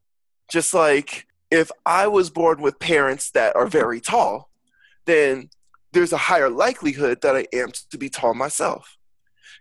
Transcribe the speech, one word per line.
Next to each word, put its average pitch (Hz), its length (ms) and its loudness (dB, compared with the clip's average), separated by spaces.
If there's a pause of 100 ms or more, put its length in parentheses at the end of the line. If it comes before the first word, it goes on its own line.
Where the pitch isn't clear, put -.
(500)
Just 165 240 -2
like 147 520 0 (240)
if 160 200 2 (160)
I 185 220 2
was 190 220 2
born 165 300 0
with 143 180 -2
parents 143 540 0
that 120 240 2
are 123 100 2
very 120 340 0
tall, 147 500 -2 (560)
then 143 440 2 (420)
there's 175 200 2
a 165 40 0
higher 151 340 2
likelihood 143 720 -2
that 135 140 2
I 131 160 -2
am 123 180 -4 (200)
to 151 80 -16
be 135 100 -10
tall 117 260 -2
myself, - 640 -6 (640)